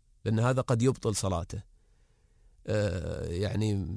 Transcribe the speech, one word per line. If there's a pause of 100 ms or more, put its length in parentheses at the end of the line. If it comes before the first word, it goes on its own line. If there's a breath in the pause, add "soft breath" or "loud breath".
(260)
لأن
هذا
قد
يبطل
صلاته. (920)
آه،
يعني (240)